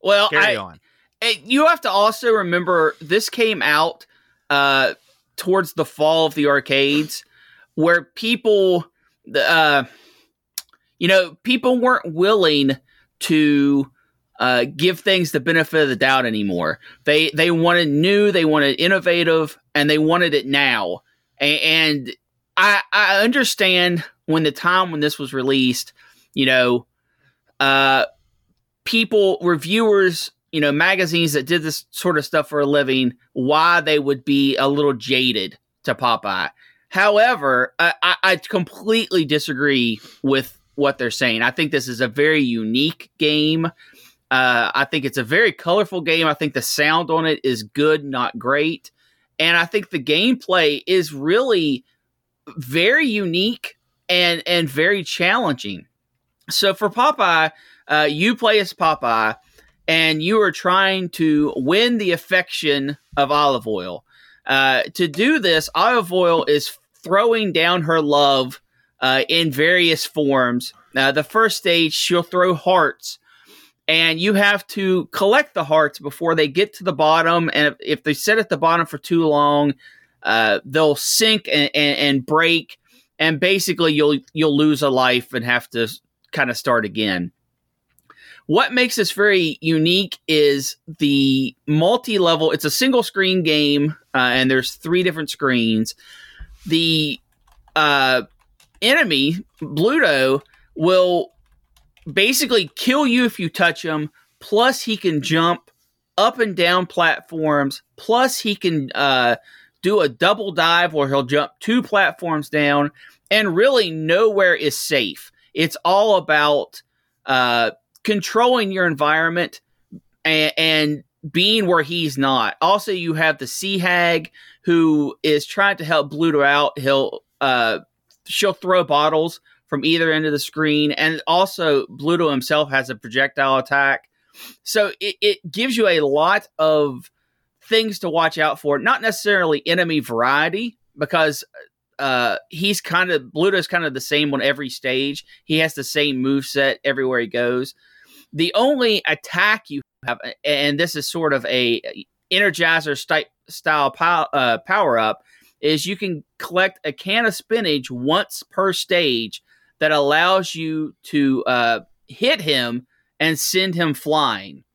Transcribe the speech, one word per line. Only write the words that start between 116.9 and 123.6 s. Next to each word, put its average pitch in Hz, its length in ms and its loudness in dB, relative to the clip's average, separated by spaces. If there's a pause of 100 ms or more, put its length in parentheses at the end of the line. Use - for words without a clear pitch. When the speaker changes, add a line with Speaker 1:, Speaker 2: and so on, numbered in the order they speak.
Speaker 1:
uh, 120 460 0 (340)
controlling 220 640 0
your 190 160 -2
environment 160 720 -2 (640)
and, 156 320 0
and 156 480 0 (260)
being 202 360 0
where 170 160 2
he's 151 360 -4
not. 135 420 0
Also, 202 320 2
you 170 220 -4
have 156 240 0
the 131 80 -10
Sea 196 320 -6